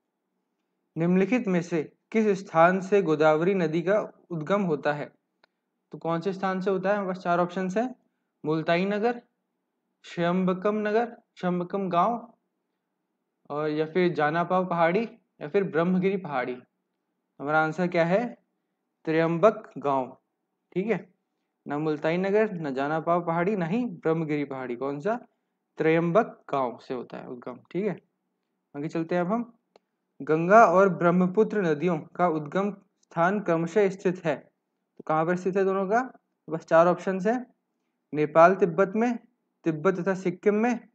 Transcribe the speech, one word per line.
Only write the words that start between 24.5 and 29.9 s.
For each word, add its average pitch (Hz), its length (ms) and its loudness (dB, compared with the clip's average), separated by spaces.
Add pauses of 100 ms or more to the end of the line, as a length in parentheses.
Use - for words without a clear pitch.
कौन 139 240 -6
सा? 202 160 -2 (640)
त्र्यंबक 170 640 2 (120)
गांव 127 260 -4
से - 160 -12
होता 120 240 -10
है - 100 -14
उद्गम। 127 320 -16 (120)
ठीक 190 140 -4
है, 180 140 -4 (760)
आगे 143 120 -8
चलते 165 280 -4
हैं 175 60 0
अब 175 100 -2
हम। 233 200 -4 (680)